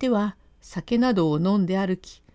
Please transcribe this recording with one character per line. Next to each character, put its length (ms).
て 80
は 280
酒 380
な 160
ど 160
を 80
飲 200
ん 60
で 140
歩 180
き、 280